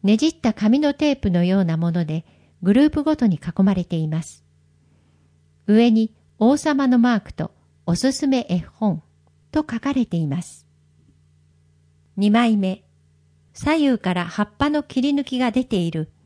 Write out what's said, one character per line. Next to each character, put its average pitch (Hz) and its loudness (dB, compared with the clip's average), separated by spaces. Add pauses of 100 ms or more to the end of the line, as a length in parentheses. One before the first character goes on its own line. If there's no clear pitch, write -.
ね 202 4
じ 285 2
っ 320 -4
た 220 0
紙 220 2
の 294 0
テ 294 0
ー - -2
プ 202 -2
の 175 2
よ 190 2
う 185 0
な 165 -2
も 170 -2
の 170 -2
で、 156 -6 (380)
グ 196 2
ル 269 6
ー 302 4
プ 302 -4
ご 302 0
と 247 0
に 180 2
囲 - -2
ま 196 4
れ 180 -4
て - -8
い 160 -2
ま 156 -4
す。 - -16 (1200)
上 226 4
に 220 0 (240)
王 247 4
様 285 0
の 247 4
マ 240 2
ー 208 0
ク - -20
と - -8 (360)
お 170 0
す 254 0
す 277 -4
め 262 0
絵 175 -2
本 170 -4 (500)
と 311 -2
書 240 -6
か 277 -4
れ 262 0
て - -6
い 160 -2
ま 143 -4
す。 - -20 (1500)
二 202 2
枚 226 2
目、 190 -4 (680)
左 311 -2
右 277 2
か 185 -4
ら 175 -4
葉 170 -4
っ 208 -6
ぱ 294 -2
の 302 -2
切 - -6
り 285 0
抜 285 -2
き 254 -6
が 247 0
出 247 -2
て 233 -4
い 170 -2
る 156 -8 (140)